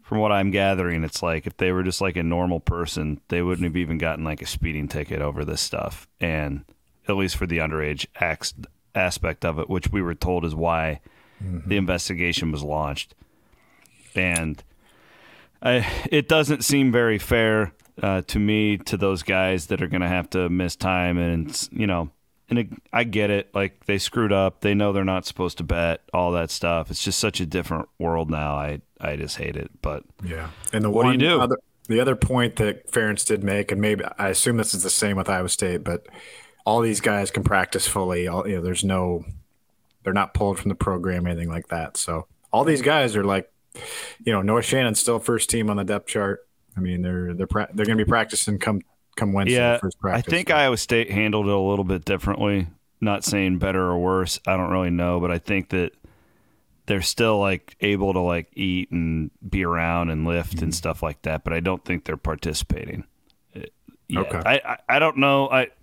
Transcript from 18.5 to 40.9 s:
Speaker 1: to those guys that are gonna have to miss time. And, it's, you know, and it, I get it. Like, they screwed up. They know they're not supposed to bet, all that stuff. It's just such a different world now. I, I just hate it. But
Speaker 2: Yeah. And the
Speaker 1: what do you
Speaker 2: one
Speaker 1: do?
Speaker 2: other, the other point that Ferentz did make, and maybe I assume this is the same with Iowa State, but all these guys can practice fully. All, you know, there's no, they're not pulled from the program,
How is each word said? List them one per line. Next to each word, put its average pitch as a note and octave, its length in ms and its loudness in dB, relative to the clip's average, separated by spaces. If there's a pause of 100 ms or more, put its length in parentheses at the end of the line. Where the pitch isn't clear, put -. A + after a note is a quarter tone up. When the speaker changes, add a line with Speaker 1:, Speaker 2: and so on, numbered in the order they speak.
Speaker 1:
to - 180 -6
those F#2+ 260 0
guys F#2 460 0
that F#2 140 -2
are F#2 60 -2
gonna F2+ 200 0
have F2+ 220 -2
to F2+ 180 0
miss F2+ 300 0
time. F2+ 400 0
And, E2+ 320 0
it's, - 240 -6
you G#2+ 140 -2
know, E2+ 220 -2 (400)
and A#2+ 100 2
it, G#2+ 80 -2 (260)
I A#2+ 100 2
get G#2 280 0
it. G2+ 220 -2
Like, G2 320 -4
they G2+ 120 0
screwed G#2+ 340 0
up. F#2+ 300 2
They G#2 120 2
know G2+ 200 4
they're G2 100 2
not F#2 220 0
supposed - 320 -4
to E2+ 80 -6
bet, E2+ 340 0 (140)
all F2+ 180 2
that E2+ 200 0
stuff. E2+ 380 -2
It's - 140 -6
just - 160 -2
such G2+ 220 -2
a F2+ 40 -2
different E2 440 -4 (100)
world E2 320 0
now. D2+ 240 -2
I, D2 240 -4 (220)
I D2 160 -4
just D2+ 180 -8
hate C#2+ 220 -6
it. C#2 140 -8 (100)
But D2 220 -6 (200)
Speaker 2:
Yeah. D#2+ 280 -8 (200)
And G#2+ 140 0
the G#2 40 2
Speaker 1:
what A2 140 4
do B2 60 6
you B2+ 60 4
Speaker 2:
one B2+ 40 2
Speaker 1:
do? D3+ 220 6
Speaker 2:
other, B2 160 2 (320)
the A2+ 100 4
other B2+ 160 4
point A#2+ 400 2
that - 340 -2
Ferentz G#2+ 360 2
did G2+ 180 2
make, G2+ 300 0
and G2 80 6
maybe G#2 240 2 (120)
I G2+ 120 0
assume A#2 260 2
this A2+ 180 0
is G2 100 -2
the F#2 60 -2
same G2+ 280 2
with F#2 100 0
Iowa F#2 220 0
State, F2+ 340 -2
but - 240 -4 (580)
all A2 140 4
these A2+ 220 2
guys G2+ 280 2
can G2 140 -2
practice F#2+ 460 2
fully. F2+ 400 0
All, F2+ 180 -2
you G2 80 -2
know, E2+ 60 -2
there's F2+ 240 -2
no, F2+ 400 0 (800)
they're F#2+ 100 -2
not G2 220 2
pulled G2+ 240 0
from G2+ 100 -2
the F2+ 60 -2
program, F2+ 500 -2